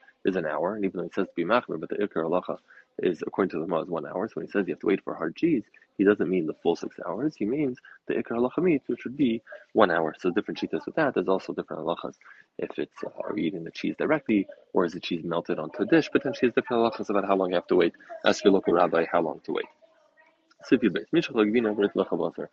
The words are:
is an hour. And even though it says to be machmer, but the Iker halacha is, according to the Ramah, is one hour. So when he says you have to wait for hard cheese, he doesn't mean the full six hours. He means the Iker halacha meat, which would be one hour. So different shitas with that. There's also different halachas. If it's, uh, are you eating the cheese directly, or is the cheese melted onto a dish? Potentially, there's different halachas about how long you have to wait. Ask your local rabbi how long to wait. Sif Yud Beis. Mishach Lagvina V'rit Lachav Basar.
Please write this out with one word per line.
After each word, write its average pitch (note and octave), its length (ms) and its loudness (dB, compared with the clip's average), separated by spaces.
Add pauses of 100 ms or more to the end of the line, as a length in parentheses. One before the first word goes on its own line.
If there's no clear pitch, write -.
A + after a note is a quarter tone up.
(240)
is F#2+ 120 0
an E2 100 -2
hour. D#2 300 -2
And G#2 80 -2
even F#2 160 -4
though F2 60 -6
it - 80 -14
says F#2+ 120 -2
to - 80 -14
be E2+ 100 -2
machmer, G#2 340 0
but D#2+ 120 -10
the - 60 -6
Iker G2 280 -2
halacha E2 340 -2 (400)
is, F2+ 280 -2
according - 240 0
to F2+ 60 -8
the D#2 60 -4
Ramah, E2 200 -2
is - 60 -12
one D#2+ 180 -6
hour. F#2+ 220 -6
So - 80 -20
when E2 100 -6
he - 40 -16
says G2 160 0
you E2 80 -4
have - 60 -12
to - 60 -6
wait F#2+ 160 2
for - 120 -8
hard E2 220 -6
cheese, D#3+ 280 2 (320)
he G2+ 80 2
doesn't G2+ 240 6
mean F2+ 180 0
the D#2 160 -4
full E2 140 2
six - 300 -10
hours. A2+ 300 -4
He G2+ 100 -2
means C3 320 -2 (280)
the - 80 -2
Iker - 180 -4
halacha B2 300 0
meat, E3 260 4
which A#2+ 160 -4
would B2+ 120 -10
be A#2 240 2 (320)
one G#2+ 180 6
hour. E2 280 0
So F#2 120 0
different F#2 300 -2
shitas - 240 -4
with - 120 -12
that. D3+ 180 2
There's F#2 140 0
also F#2+ 260 0
different D#2+ 320 -8
halachas. E2 300 -4 (420)
If - 200 -8
it's, - 240 -8
uh, - 80 -8 (140)
are - 100 -6
you - 120 -2
eating F2+ 180 -4
the E2 60 -12
cheese - 260 -4
directly, A2+ 500 0 (280)
or F#2 100 4
is D#2+ 80 -2
the F2 80 -10
cheese E2+ 240 -6
melted E2+ 340 -4
onto D#2 240 -6
a - 40 0
dish? D#3+ 240 4
Potentially, - 400 0
there's B2 120 0
different A#2 200 0
halachas A2+ 260 -2
about G2+ 160 0
how G2 120 2
long F#2+ 140 0
you F2+ 40 0
have F2 140 0
to F#2 80 2
wait. E2+ 180 4 (320)
Ask - 180 2
your G2 80 8
local F#2 220 2
rabbi E2+ 360 4
how F2 120 2
long C#2+ 220 -4
to D#2+ 80 -6
wait. - 140 -4 (1000)
Sif B2 160 4
Yud F#2+ 160 2
Beis. - 160 -6
Mishach E3 220 0
Lagvina G#2+ 400 2
V'rit G2+ 200 2
Lachav F#2 260 0
Basar. D#2+ 320 -4